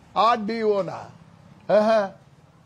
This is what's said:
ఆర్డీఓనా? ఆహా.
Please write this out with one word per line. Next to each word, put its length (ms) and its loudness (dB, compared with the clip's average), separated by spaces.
ఆర్డీఓనా? 720 -2
ఆహా. 220 2